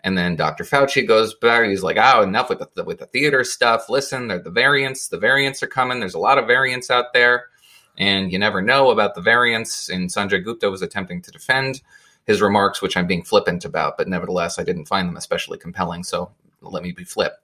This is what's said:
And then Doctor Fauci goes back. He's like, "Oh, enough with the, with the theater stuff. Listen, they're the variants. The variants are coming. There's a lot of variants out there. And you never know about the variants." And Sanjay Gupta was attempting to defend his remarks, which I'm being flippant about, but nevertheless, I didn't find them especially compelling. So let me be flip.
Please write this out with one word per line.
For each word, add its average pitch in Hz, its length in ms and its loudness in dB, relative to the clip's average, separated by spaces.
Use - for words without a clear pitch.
And 95 140 0
then 87 180 0
Doctor - 280 -2
Fauci 135 440 2
goes 110 260 4
back. 117 340 4
He's 95 140 -2
like, 85 180 0
"Oh, 120 220 6
enough 107 280 0
with 120 120 -4
the, 87 80 -6
with 87 160 -8
the - 80 -16
theater 139 380 0
stuff. 117 440 0
Listen, 127 380 -4
they're 90 160 -6
the 87 80 -12
variants. 135 560 0
The 85 100 -8
variants 135 460 0
are 127 40 -6
coming. 127 340 -2
There's 92 120 -6
a 82 60 -6
lot 127 180 4
of 120 80 0
variants 127 460 2
out 123 220 2
there. 120 320 4
And 98 340 0
you 92 60 -2
never 98 240 0
know 131 300 4
about 104 240 2
the 87 60 -10
variants." 117 680 2
And 90 200 -4
Sanjay 98 340 -2
Gupta 107 260 -2
was 95 120 -6
attempting 90 420 -8
to - 80 -20
defend 135 500 -4
his 104 160 2
remarks, 101 400 2
which 95 160 -2
I'm 90 100 0
being 87 160 -2
flippant 90 400 0
about, 78 340 -4
but 92 120 -4
nevertheless, 90 500 -4
I 87 40 -6
didn't 85 220 -6
find 95 220 -2
them 85 80 -8
especially 85 420 -6
compelling. 87 460 -8
So 87 300 -8
let - 220 -10
me 90 80 -8
be 90 140 -16
flip. - 280 -4